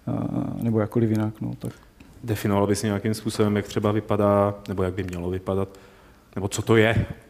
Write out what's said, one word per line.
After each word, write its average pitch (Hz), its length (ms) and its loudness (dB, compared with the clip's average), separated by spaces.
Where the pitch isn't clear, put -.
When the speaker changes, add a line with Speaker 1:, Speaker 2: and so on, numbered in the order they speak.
Speaker 1:
a, - 200 -2
nebo 113 180 2
jakkoliv 110 300 2
jinak, 110 300 0
no, 120 180 -6
tak. 120 140 -8
Speaker 2:
Definoval 101 420 0
bys 101 160 0
nějakým 107 320 -2
způsobem, 107 420 0
jak 98 100 -2
třeba 104 260 0
vypadá, 101 600 2
nebo 98 140 -4
jak 90 120 -2
by 95 100 -6
mělo 87 260 -6
vypadat, 95 380 -2
nebo 98 140 -4
co - 140 -6
to 113 140 4
je 110 300 4